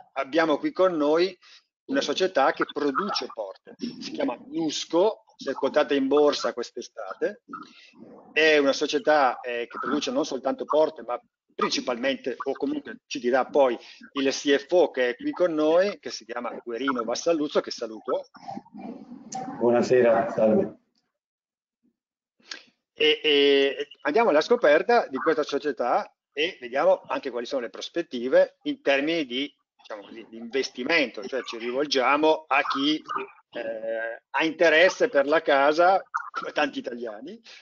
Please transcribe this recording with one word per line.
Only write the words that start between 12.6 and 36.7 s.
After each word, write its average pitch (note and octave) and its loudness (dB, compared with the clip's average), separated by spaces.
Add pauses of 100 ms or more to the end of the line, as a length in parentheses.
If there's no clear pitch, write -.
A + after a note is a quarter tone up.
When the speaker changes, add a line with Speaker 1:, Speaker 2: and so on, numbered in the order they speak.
Speaker 1:
ci C#3+ -10
dirà A#2+ 2
poi C3 2 (360)
il C3+ 0
C C#3+ 2
F C3+ -6
O E3+ 4
che B2 0
è A#2+ -6
qui D3 -6
con F3 0
noi, E3 2
che C3 -14
si A#2 -12
chiama A#2 -8 (140)
Guerino A#2+ -4
Vassalluzzo, D3+ -2
che - -6
saluto. A#2+ -6 (1300)
Speaker 2:
Buonasera, A#2+ 4
salve. G#2+ 2 (2250)
Speaker 1:
E, D3+ 0
e C#3 4 (120)
andiamo G3+ 2
alla D3+ 4
scoperta F#3 4
di C3 -6
questa D3+ 0
società C#3+ -2 (220)
e E3 -4
vediamo C#3 2
anche C3+ -6
quali A#2+ -6
sono C3+ -4
le A#2 -8
prospettive B2+ 0
in D3 -6
termini D3 0
di, C3 -6 (220)
diciamo G#2 -16
così, A2 -18
di A2+ -16
investimento, B2 -2
cioè A#2+ -6
ci - -12
rivolgiamo C#3 0
a C#3 2
chi, D3 -2 (500)
eh, A2+ -8
ha C#3 -2
interesse E3 4
per C#3 2
la D#3 2
casa, D#3 4 (280)
come D#3 -8
tanti C#3+ -2